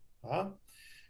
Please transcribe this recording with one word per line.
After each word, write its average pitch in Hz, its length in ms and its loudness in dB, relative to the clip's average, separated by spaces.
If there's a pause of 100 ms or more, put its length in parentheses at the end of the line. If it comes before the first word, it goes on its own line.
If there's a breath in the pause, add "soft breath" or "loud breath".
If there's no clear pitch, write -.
(240)
¿Ah? 185 300 4 (560 loud breath)